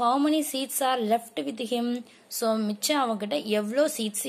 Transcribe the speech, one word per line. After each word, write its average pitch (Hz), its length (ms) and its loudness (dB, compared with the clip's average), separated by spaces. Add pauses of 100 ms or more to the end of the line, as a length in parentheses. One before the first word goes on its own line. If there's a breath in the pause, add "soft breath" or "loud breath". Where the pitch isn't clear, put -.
how 240 100 4 (100)
many 302 160 4 (120)
seeds 269 260 -4 (120)
are 254 100 0 (120)
left 226 260 0 (100)
with - 120 -6 (120)
him? 240 140 0 (520 loud breath)
So 233 80 -2 (220)
மிச்சம் 277 360 0
அவகிட்ட 214 320 -2 (220)
எவ்வளோ 220 240 2 (140)
சீட்ஸ் 214 320 -4